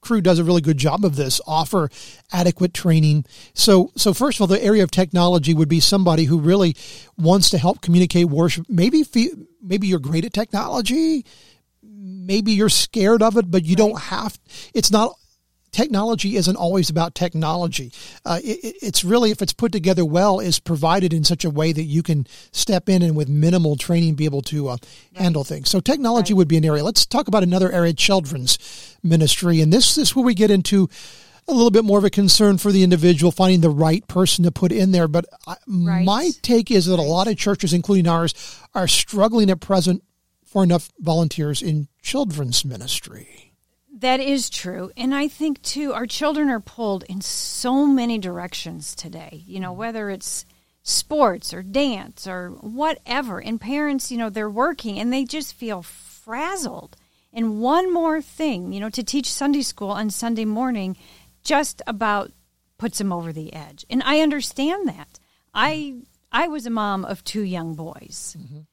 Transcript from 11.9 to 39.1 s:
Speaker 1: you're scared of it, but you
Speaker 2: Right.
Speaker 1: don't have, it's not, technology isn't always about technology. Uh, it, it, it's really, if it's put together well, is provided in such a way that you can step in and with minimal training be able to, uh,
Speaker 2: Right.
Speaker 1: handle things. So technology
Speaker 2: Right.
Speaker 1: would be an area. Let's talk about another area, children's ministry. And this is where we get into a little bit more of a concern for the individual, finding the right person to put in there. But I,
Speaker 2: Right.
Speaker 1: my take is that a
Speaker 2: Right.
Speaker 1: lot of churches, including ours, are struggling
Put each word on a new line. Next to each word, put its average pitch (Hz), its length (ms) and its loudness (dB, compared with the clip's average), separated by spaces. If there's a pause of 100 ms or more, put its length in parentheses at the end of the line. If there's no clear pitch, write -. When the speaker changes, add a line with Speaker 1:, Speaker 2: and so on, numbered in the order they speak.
Speaker 1:
you're 208 160 4
scared 214 540 2
of 220 140 4
it, 190 140 0
but 180 140 2
you 156 80 -2
Speaker 2:
Right. 185 60 2
Speaker 1:
don't 214 240 2
have, 214 360 -8 (340)
it's - 200 2
not, 220 240 2 (560)
technology 214 640 -2
isn't 180 200 2
always 180 340 0
about 165 240 -2
technology. 160 800 -4 (320)
Uh, 170 180 -4
it, 226 220 -6
it, 240 180 -10
it's 254 220 -2
really, 220 260 4
if - 100 -4
it's 190 120 -4
put 233 180 -2
together 180 340 0
well, 180 360 2
is 170 180 -2
provided 170 540 0
in 165 100 0
such 151 220 0
a 170 60 -2
way 151 220 0
that 151 120 -4
you 156 180 -2
can 147 240 -2 (240)
step - 380 0
in 185 140 4
and 165 120 2
with 151 140 -2
minimal 151 480 2
training 165 400 0
be 151 80 -2
able 139 180 -2
to, 143 260 -4
uh, 127 40 -4
Speaker 2:
Right. - 500 -12
Speaker 1:
handle 160 220 0
things. 151 260 -4
So 202 100 2
technology 240 540 0
Speaker 2:
Right. 185 40 4
Speaker 1:
would 175 100 6
be 160 80 2
an 156 80 2
area. 151 180 0
Let's 208 240 2
talk 285 220 -2
about 208 160 2
another 180 260 2
area, 170 220 2
children's 143 680 0 (440)
ministry. 165 580 2
And 156 120 4
this 247 240 4
is 302 200 0
where 262 80 2
we 240 100 2
get 208 160 4
into 196 380 2 (580)
a 349 60 -2
little 233 180 4
bit 220 140 4
more 202 140 4
of 196 60 2
a 196 60 4
concern 202 480 4
for 208 140 0
the 190 100 6
individual, 175 500 4
finding 185 280 4
the 165 100 4
right 160 380 0
person 180 360 0
to 170 80 4
put 180 200 0
in 190 200 2
there. 175 160 2
But 170 180 0 (200)
I, 175 100 -10 (120)
Speaker 2:
Right. 175 360 0
Speaker 1:
my 240 260 2 (120)
take 233 280 2
is 190 160 4
that 185 80 2
a - 40 2
Speaker 2:
Right. 151 100 0
Speaker 1:
lot 180 200 0
of 214 80 -2
churches, 196 360 -2
including 175 360 2
ours, 165 260 0 (400)
are 185 140 -2
struggling 214 600 2